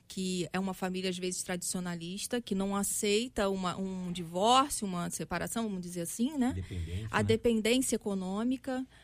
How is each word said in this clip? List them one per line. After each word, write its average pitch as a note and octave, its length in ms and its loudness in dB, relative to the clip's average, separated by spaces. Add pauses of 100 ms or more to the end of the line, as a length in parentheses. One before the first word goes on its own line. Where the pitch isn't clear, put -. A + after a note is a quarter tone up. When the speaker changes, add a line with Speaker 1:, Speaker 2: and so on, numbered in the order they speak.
Speaker 1:
que F#3 440 -2
é F3+ 60 -2
uma F#3+ 160 -2
família, F#3 340 -2
às F3+ 80 -2
vezes, F3+ 280 -4
tradicionalista, F3+ 960 -4
que G#3 160 -2
não G3 180 0
aceita G#3 760 2
uma, F#3 280 0
um F#3 340 -4
divórcio, F3+ 760 4
uma F3 240 -2
separação, F3 560 -4
vamos G3 180 -2
dizer F3 180 -6
assim, A#3+ 360 -2
né? B3+ 180 2
Speaker 2:
Dependência, F2+ 580 -6
Speaker 1:
A - 60 4
Speaker 2:
né? G#3+ 40 6
Speaker 1:
dependência A3+ 760 4
econômica, A3 880 -2 (200)